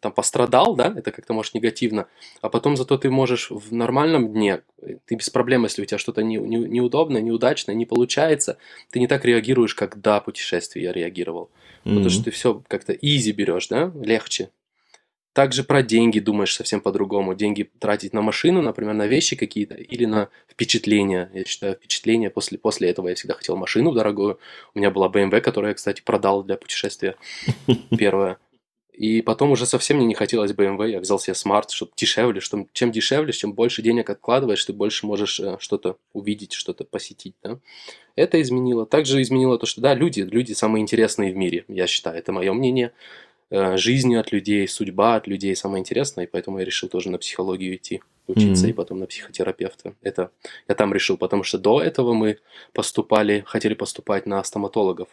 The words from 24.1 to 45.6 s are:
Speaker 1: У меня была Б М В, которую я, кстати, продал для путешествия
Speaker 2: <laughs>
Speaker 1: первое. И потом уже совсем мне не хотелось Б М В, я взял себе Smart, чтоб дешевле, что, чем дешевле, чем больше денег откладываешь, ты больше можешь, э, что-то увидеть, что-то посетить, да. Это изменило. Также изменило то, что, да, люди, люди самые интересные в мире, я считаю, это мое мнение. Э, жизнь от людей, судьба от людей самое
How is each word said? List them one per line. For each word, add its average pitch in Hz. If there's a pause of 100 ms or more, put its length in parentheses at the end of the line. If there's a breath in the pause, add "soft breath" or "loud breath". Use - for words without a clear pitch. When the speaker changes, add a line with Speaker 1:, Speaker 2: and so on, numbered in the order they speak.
Speaker 1:
У 101
меня 101
была 95
Б 98
М 98
В, 104
которую 104
я, 101
кстати, -
продал 101
для 98
путешествия - (300 loud breath)
Speaker 2:
<laughs> -
Speaker 1:
первое. 98 (540)
И 110
потом 139
уже 123
совсем 143
мне 123
не 113
хотелось 104
Б 101
М 98
В, 104
я 104
взял 95
себе 95
Smart, 101
чтоб -
дешевле, 110
что, 101
чем 120
дешевле, 135
чем 104
больше 117
денег 113
откладываешь, 117
ты -
больше 104
можешь, 104
э, 98
что-то - (160)
увидеть, 104
что-то -
посетить, -
да. 120 (560 loud breath)
Это 165
изменило. 123
Также 139
изменило 127
то, -
что, -
да, 135
люди, 135
люди 113
самые 107
интересные 107
в 92
мире, 87
я 92
считаю, 85
это 90
мое 95
мнение. 123 (580 loud breath)
Э, 95
жизнь 123
от 110
людей, 101
судьба 104
от -
людей 98
самое 98